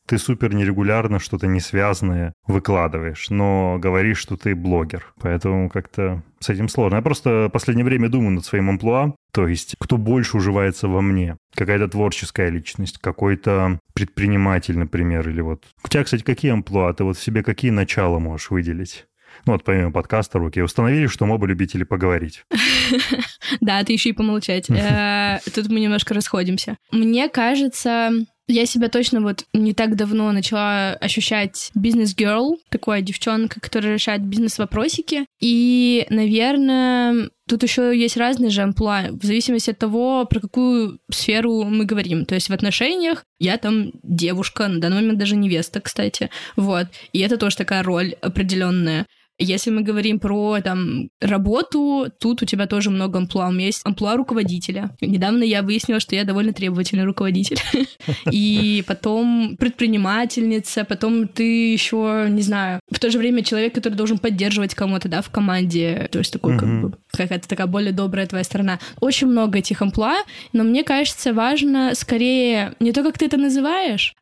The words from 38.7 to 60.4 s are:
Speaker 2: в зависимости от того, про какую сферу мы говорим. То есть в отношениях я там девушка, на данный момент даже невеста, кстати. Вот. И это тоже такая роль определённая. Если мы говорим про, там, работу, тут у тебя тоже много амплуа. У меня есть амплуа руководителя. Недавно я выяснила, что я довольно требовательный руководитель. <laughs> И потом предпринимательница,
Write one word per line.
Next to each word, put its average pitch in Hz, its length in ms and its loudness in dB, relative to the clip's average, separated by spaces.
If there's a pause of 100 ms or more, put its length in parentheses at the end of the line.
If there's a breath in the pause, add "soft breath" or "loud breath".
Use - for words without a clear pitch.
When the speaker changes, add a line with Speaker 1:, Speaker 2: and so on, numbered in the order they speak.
Speaker 2:
в - 140 -10
зависимости 226 460 0
от - 80 -6
того, 240 480 0
про 226 140 -6
какую 240 580 0 (120)
сферу 220 540 0
мы 214 200 0
говорим. 185 400 -2
То 185 100 -2
есть 185 140 -2
в 190 40 -2
отношениях 320 720 0 (160)
я 180 200 0
там 214 340 0 (100)
девушка, 180 640 -2
на 170 120 -2
данный 175 220 0
момент 220 160 2
даже 202 180 0
невеста, 190 440 0
кстати. - 500 -4 (260 loud breath)
Вот. 190 300 0 (260 loud breath)
И 190 80 0
это 208 160 2
тоже 208 200 0
такая 190 280 -2
роль 180 380 0
определённая. 180 840 0 (320 soft breath)
Если 185 320 0
мы 220 120 0
говорим 208 360 0
про, 208 440 0
там, 185 480 -2 (100)
работу, 269 840 0 (140)
тут 240 220 0
у 220 40 -2
тебя 202 200 -2
тоже 208 220 0
много 190 300 0
амплуа. 180 300 0
У 185 40 0
меня 185 140 0
есть 214 180 -2
амплуа 208 320 0
руководителя. 202 840 -2
Недавно 196 420 2
я 208 160 2
выяснила, 214 400 0
что - 160 -2
я 202 80 0
довольно 196 300 0
требовательный 185 500 0
руководитель. 196 540 0 (160)
<laughs> 165 580 -2
И 208 540 2
потом 226 720 0
предпринимательница, 226 1300 0